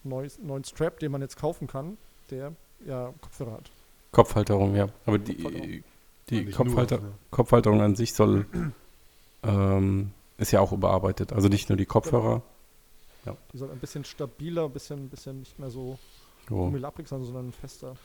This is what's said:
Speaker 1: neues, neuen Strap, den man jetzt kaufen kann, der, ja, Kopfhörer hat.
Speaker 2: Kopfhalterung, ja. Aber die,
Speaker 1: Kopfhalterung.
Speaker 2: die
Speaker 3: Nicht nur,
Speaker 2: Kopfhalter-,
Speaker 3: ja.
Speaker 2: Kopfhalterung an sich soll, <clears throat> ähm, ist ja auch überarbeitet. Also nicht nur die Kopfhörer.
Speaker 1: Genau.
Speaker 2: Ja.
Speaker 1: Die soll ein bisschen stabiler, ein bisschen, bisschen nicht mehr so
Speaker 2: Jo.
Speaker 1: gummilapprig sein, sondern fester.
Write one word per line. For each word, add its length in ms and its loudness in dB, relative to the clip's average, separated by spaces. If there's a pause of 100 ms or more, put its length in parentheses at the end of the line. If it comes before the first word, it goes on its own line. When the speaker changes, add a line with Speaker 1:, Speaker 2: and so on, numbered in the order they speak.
Speaker 1:
neues, 340 -8
neuen 260 -8
Strap, 360 -4
den 120 -4
man 80 -6
jetzt 160 -10
kaufen 300 -6
kann, 300 -10 (340)
der, 220 -10 (340)
ja, 340 -8
Kopfhörer 320 -12
hat. 180 -16 (420)
Speaker 2:
Kopfhalterung, 640 6
ja. 120 2 (180)
Aber 120 4
die, 160 -6
Speaker 1:
Kopfhalterung. 480 -10 (480)
Speaker 2:
die 60 -2
Speaker 3:
Nicht 100 -2
nur, 200 0
Speaker 2:
Kopfhalter-, 340 2
Speaker 3:
ja. 80 -10 (220)
Speaker 2:
Kopfhalterung 500 6
an 160 4
sich 180 -2
soll, 380 4
<clears throat> 920 -10
ähm, 680 2 (280)
ist 140 -2
ja 80 8
auch 120 4
überarbeitet. 600 0
Also 160 6
nicht 200 0
nur 80 2
die 100 0
Kopfhörer. 560 0 (840)
Speaker 1:
Genau. 120 -12
Speaker 2:
Ja. 0 - (160)
Speaker 1:
Die 60 -16
soll 120 -10
ein 80 -14
bisschen 260 -10
stabiler, 600 -6
ein 80 -6
bisschen, 360 -12
bisschen 320 -14
nicht 180 -20
mehr 120 -10
so 280 -10 (520)
Speaker 2:
Jo. 140 0
Speaker 1:
gummilapprig 420 -6
sein, 160 -8
sondern 300 -10
fester. 420 -16 (100)